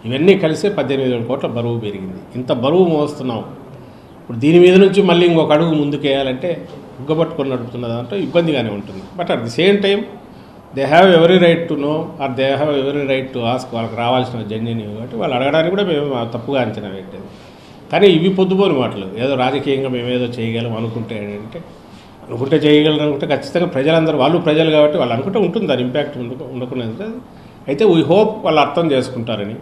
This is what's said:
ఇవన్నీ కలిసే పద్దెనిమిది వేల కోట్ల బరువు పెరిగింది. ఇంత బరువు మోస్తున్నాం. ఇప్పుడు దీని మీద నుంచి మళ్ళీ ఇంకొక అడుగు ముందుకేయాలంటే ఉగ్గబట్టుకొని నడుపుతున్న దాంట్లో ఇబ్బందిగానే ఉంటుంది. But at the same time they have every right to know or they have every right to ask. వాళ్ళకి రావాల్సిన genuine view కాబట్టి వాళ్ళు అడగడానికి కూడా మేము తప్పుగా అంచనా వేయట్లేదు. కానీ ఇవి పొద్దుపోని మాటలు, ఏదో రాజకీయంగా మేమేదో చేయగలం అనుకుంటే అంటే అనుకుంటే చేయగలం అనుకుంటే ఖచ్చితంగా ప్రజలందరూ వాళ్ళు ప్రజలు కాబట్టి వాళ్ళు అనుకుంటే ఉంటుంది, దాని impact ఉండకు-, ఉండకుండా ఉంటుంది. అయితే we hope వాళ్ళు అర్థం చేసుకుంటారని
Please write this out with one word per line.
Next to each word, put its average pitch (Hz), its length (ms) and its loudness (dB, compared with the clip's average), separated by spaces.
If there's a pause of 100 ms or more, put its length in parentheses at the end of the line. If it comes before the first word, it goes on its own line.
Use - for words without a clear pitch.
ఇవన్నీ 156 340 4
కలిసే 160 300 0
పద్దెనిమిది 131 480 0
వేల 113 80 -4
కోట్ల 135 240 -4
బరువు 117 320 -4
పెరిగింది. 95 400 -8 (140)
ఇంత 127 180 -4
బరువు 147 320 4
మోస్తున్నాం. 147 540 -2
ఇప్పుడు - 1000 -14
దీని 156 200 6
మీద 180 160 8
నుంచి 190 280 6
మళ్ళీ 175 240 4
ఇంకొక 160 260 4
అడుగు 160 220 2
ముందుకేయాలంటే 143 960 -2 (320)
ఉగ్గబట్టుకొని 151 500 -2
నడుపుతున్న 120 360 -6
దాంట్లో 120 320 -6
ఇబ్బందిగానే 143 520 0
ఉంటుంది. 101 320 -10 (160)
But 170 120 -4
at 147 80 0
the 113 120 -6
same 180 340 2
time 302 180 0 (760)
they 135 140 -2
have 180 240 8
every 170 220 6
right 170 340 2
to - 20 -2
know 143 200 -2
or 143 420 -6
they 135 200 0
have 147 160 0
every 143 300 -2
right 135 240 -2
to 127 140 -8 (160)
ask. 127 180 -8
వాళ్ళకి 113 220 -6
రావాల్సిన 117 460 -2
genuine 113 380 -6
view 104 140 -10
కాబట్టి 120 220 -12
వాళ్ళు 160 200 -2
అడగడానికి 151 340 0
కూడా 196 140 0
మేము 135 540 -4
తప్పుగా 135 220 -2
అంచనా 110 280 -4
వేయట్లేదు. 95 360 -14 (680)
కానీ 185 140 6
ఇవి 180 280 4
పొద్దుపోని 190 380 2
మాటలు, 107 360 -2 (100)
ఏదో 131 160 0
రాజకీయంగా 135 540 0
మేమేదో 123 360 -2
చేయగలం 117 520 -4
అనుకుంటే 113 420 -6
అంటే 104 460 -10 (640)
అనుకుంటే 135 280 -2
చేయగలం 151 460 4
అనుకుంటే 151 240 -2
ఖచ్చితంగా 170 400 -2
ప్రజలందరూ 156 520 0
వాళ్ళు 151 200 2
ప్రజలు 160 320 2
కాబట్టి 151 280 4
వాళ్ళు 120 160 0
అనుకుంటే 185 240 -4
ఉంటుంది, 190 280 -2
దాని 123 160 0
impact 127 360 -4
ఉండకు-, 123 260 -10
ఉండకుండా 127 420 -8
ఉంటుంది. 202 300 -8 (520)
అయితే 151 160 0
we 175 120 4
hope 160 340 2 (140)
వాళ్ళు 156 160 2
అర్థం 160 320 0
చేసుకుంటారని 117 680 -4